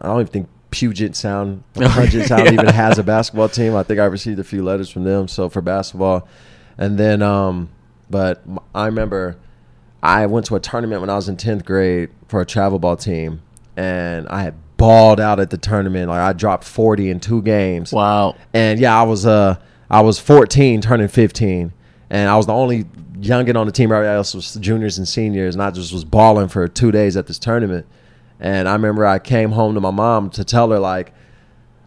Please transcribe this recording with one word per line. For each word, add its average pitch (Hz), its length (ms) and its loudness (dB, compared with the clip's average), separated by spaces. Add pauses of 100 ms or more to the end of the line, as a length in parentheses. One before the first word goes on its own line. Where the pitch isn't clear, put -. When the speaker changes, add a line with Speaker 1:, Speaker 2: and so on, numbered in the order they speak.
Speaker 1:
I - 60 -10
don't 113 140 0
even 101 120 -4
think 95 160 -6 (220)
Puget 104 460 -4
Sound, 101 520 -6
Speaker 2:
<laughs> - 60 -20
Speaker 1:
Puget 120 540 2
Sound 113 160 4
Speaker 2:
Yeah. - 80 6
Speaker 1:
even 110 160 4
has 110 300 4
a 107 40 -2
basketball 110 460 0
team. 113 260 0
I 98 80 0
think 101 160 -2
I 104 60 2
received 101 340 -4
a 95 60 -8
few 98 180 -8
letters 95 280 -4
from 90 140 -8
them. 95 220 0
So 92 220 -6
for 95 120 -6
basketball, 92 680 -2 (500)
and 101 200 -2
then, 104 220 2
um, 95 500 -2 (380)
but 92 380 -4
m-, 90 140 -12 (140)
I 104 120 -4
remember 98 500 -4 (680)
I 101 240 2
went 107 200 -2
to - 80 -6
a 92 60 -2
tournament 113 400 -6
when 95 100 -6
I 101 60 -2
was 98 120 -6
in 92 80 -8
tenth 104 280 -4
grade 90 460 -2 (180)
for 101 120 -2
a 90 60 -2
travel 98 320 0
ball 87 180 0
team, 80 440 -6 (360)
and 87 520 -6
I 98 140 -6
had 82 120 -8 (220)
balled 110 420 8
out 104 220 0
at 95 100 -2
the 95 80 -6
tournament. 95 520 -4
Like, 87 100 -2
I 95 120 0
dropped 92 300 -2
forty 107 480 0
in 90 80 -4
two 107 240 -2
games. 95 500 -2
Speaker 2:
Wow. 104 440 0 (180)
Speaker 1:
And 110 240 2
yeah, 117 180 4
I 117 60 6
was, 110 240 0
uh, 104 300 4 (340)
I 107 120 6
was 110 180 4
fourteen, 131 600 6
turning 110 280 0
fifteen, 92 640 0 (380)
and 101 180 0
I 104 80 2
was 107 100 2
the 107 60 -2
only 120 320 -2 (340)
youngin 120 380 0
on 110 100 0
the 104 60 -6
team. 113 180 2
Everybody 107 240 0
else 101 200 -4
was 90 220 -12
juniors 104 420 -4
and 92 100 -6
seniors, 98 460 -2
and 98 80 -4
I 98 80 -2
just 87 220 -10
was 87 120 -8
balling 107 440 4
for 87 200 -2
two 117 240 0
days 101 240 0
at 92 100 -4
this 80 120 -14
tournament. 107 480 -4 (520)
And 95 300 -2
I 98 60 0
remember 107 320 0
I 95 120 2
came 110 340 0
home 110 220 0
to 104 60 -2
my 95 100 -2
mom 104 400 0
to 117 140 -8
tell 117 260 2
her, 107 80 2
like, 92 360 -4 (720)